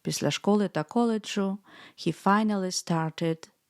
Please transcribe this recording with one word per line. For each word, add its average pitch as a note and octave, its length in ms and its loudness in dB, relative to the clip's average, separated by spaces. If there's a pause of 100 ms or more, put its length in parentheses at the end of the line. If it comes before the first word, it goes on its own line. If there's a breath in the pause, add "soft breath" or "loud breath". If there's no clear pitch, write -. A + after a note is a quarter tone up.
Після D3 280 -2
школи G3+ 380 2
та D#3 140 -4
коледжу. G#3 760 -2 (380 loud breath)
He - 280 -4
finally G3+ 460 2
started. E3 760 -2 (220)